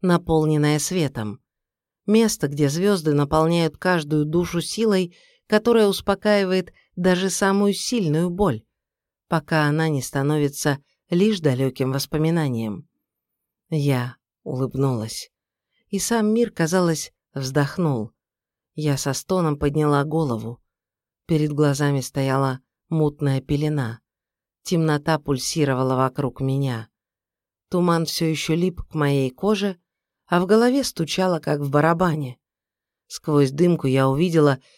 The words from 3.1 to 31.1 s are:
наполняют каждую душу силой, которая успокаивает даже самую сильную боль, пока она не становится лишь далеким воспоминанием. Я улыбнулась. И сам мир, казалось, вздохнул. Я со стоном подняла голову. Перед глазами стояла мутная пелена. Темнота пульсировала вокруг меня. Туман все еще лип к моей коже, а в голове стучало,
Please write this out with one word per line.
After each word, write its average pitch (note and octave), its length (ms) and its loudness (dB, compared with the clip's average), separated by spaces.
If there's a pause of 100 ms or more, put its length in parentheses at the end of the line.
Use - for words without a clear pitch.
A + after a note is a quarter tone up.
наполняют D#3 640 2
каждую D#3 480 0
душу E3+ 360 -2
силой, F#3+ 540 -2 (320)
которая A3 400 4
успокаивает G3 880 0 (220)
даже F#3 340 2
самую G3 440 2
сильную F3 560 -2
боль, F3 340 -2 (640)
пока D#3 380 0
она D#3 220 0
не C#3+ 120 -2
становится C#3+ 800 -2 (300)
лишь G3 300 2
далеким C3 520 0
воспоминанием. C#3 960 -2 (840)
Я C3+ 480 -2 (260)
улыбнулась. B2+ 880 -4 (560)
И G3+ 120 -4
сам G#3+ 340 0
мир, A3+ 180 0
казалось, E3 600 0 (220)
вздохнул. C#3 800 -2 (640)
Я D3+ 240 -2
со C3+ 160 -4
стоном E3 440 -2
подняла D3 460 2
голову. B2+ 580 -4 (640)
Перед D3+ 280 0
глазами C#3+ 480 2
стояла C3+ 580 -2 (300)
мутная D3 520 0
пелена. D3 600 -4 (640)
Темнота D#3 560 0
пульсировала C3 760 -2
вокруг C3 460 -2
меня. C3+ 480 -4 (800)
Туман E3+ 360 0
все - 200 -4
еще D#3+ 300 -2
лип F3 260 -2
к - 140 -16
моей C#3 340 0
коже, G3 480 -2 (500)
а F3 120 0
в F#3 60 2
голове A#3+ 380 2
стучало, F#3 560 -2